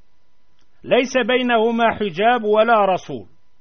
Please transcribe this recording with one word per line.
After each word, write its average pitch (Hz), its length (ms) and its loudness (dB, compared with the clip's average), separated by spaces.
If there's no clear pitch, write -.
ليس 247 340 0
بينهما 233 800 0
حجاب 214 480 0
ولا 214 420 2
رسول، 156 420 -4